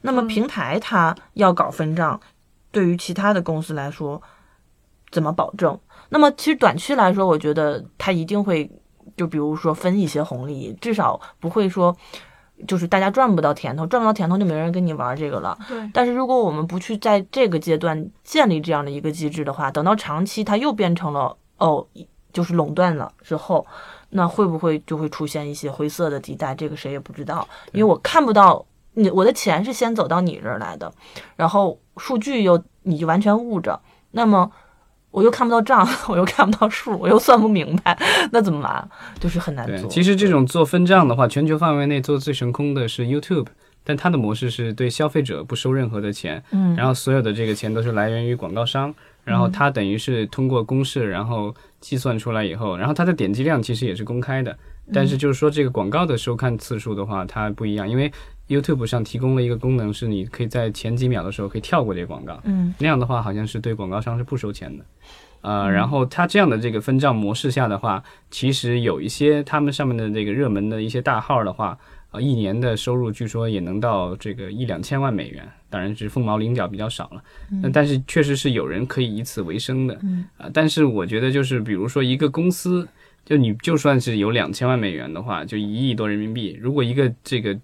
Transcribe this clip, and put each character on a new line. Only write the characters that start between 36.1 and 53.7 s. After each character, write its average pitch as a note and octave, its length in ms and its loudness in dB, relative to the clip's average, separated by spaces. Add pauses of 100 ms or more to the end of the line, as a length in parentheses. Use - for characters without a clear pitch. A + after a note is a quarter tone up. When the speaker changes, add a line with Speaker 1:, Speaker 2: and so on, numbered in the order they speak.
Speaker 1:
又 F3+ 80 4
看 F#3+ 260 2
不 G#3+ 80 2
到 G#3+ 120 2
数， G#3+ 280 -6
我 F3 120 0
又 G#3+ 100 8
算 A#3+ 200 8
不 G#3+ 60 4
明 E3+ 380 2
白， F3 140 2 (340)
那 A#3 100 6
怎 G3 120 2
么 D3 80 -2
办？ - 280 -4 (300)
就 F3 80 -2
是 E3+ 100 -2
很 E3+ 180 -4
难 A#2+ 100 -6
做。 G2+ 100 -4
Speaker 3:
对， F#2+ 140 -6
其 E3+ 120 0
实 F#3+ 140 6
这 G3 140 4
种 C#3 160 6
做 E3 180 2
分 F3 220 4
账 F3+ 200 8
的 A#2+ 80 4
话， B2 140 4
全 C#3+ 180 2
球 D3+ 120 2
范 D#3 180 2
围 C#3+ 100 2
内 C#3+ 140 0
做 C#3+ 180 0
最 C3+ 160 -2
成 B2 160 -2
功 C#3+ 240 -2
的 B2+ 140 -2
是 B2 160 -4
YouTube， C#3+ 440 0 (360)
但 D3 140 -2
它 F3+ 120 0
的 E3 80 2
模 G#2+ 160 0
式 A#2+ 160 -2
是 A#2 240 -4
对 B2 160 0
消 D3+ 200 0
费 D3+ 120 0
者 G2 220 -4
不 - 100 -8
收 C3 200 0
任 C3 160 0
何 A2 100 -4
的 G#2 140 -4
钱， - 280 -8 (100)
Speaker 1:
嗯。 F#3+ 260 2
Speaker 3:
然 B2+ 100 2
后 C3 60 4
所 C3 200 0
有 C3+ 80 4
的 A2 120 0
这 A2+ 120 -2
个 A2 80 0
钱 A2 200 -4
都 A2+ 100 0
是 A#2+ 80 0
来 G#2+ 180 0
源 A#2 160 -2
于 A#2+ 80 0
广 F#2 200 -6
告 A#2 120 0
商， C#3 280 -2 (320)
然 F#3+ 120 0
后 F3+ 120 4
它 F#3 200 2
等 G#2+ 160 0
于 G2+ 120 0
是 A2+ 300 -2
通 C3 200 -2
过 B2+ 160 2
公 C3 200 0
式， B2+ 260 -2
然 G2 180 -4
后 G#2+ 260 -4 (280)
计 - 160 -4
算 B2+ 200 0
出 A#2 140 -4
来 A2 140 0
以 F2 100 -4
后， G#2 220 -4
然 G#2 100 -4
后 D3+ 60 0
它 E3+ 100 0
的 F3 100 2
点 G2+ 200 0
击 B2+ 100 -2
量 D3 180 2
其 A#2+ 140 -2